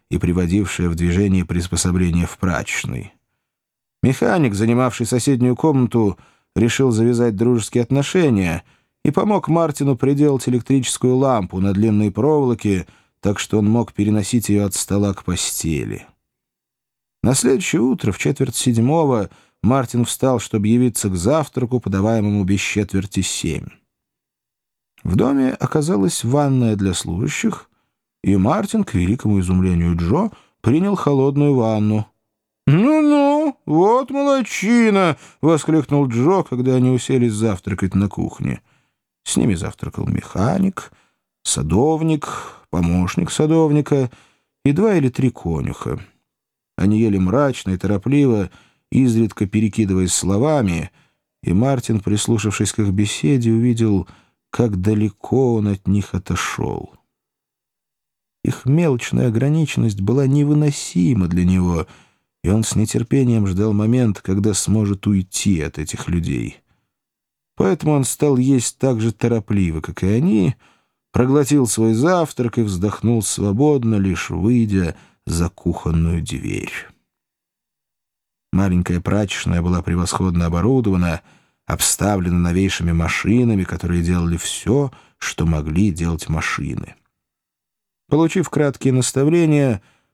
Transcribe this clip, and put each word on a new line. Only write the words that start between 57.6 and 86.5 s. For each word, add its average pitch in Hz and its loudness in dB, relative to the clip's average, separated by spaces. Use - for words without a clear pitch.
Их - -4
мелочная 131 0
ограниченность 120 0
была 123 2
невыносима 147 2
для 87 2
него, 90 2
и 87 -2
он 110 2
с - -6
нетерпением 117 0
ждал 101 0
момент, 110 0
когда 101 0
сможет 101 0
уйти 98 0
от 71 -6
этих - -8
людей. 76 -4
Поэтому 160 0
он 139 2
стал 139 0
есть 127 0
так 127 0
же 110 0
торопливо, 98 -2
как - -10
и 90 -2
они, 170 2
проглотил 135 4
свой 113 2
завтрак 139 0
и 117 2
вздохнул 104 0
свободно, 113 0
лишь 95 -2
выйдя 98 0
за 85 -2
кухонную 82 -2
дверь. - -8
Маленькая 90 0
прачечная 92 -2
была 87 0
превосходно 87 -2
оборудована, 90 0
обставлена 92 0
новейшими 87 0
машинами, 101 0
которые 87 -2
делали 85 0
все, 127 -2
что - -6
могли 80 0
делать 82 -6
машины. - -6